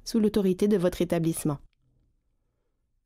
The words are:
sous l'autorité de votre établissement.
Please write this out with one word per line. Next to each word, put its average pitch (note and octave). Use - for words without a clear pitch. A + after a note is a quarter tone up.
sous -
l'autorité G3+
de G#3
votre F3+
établissement. E3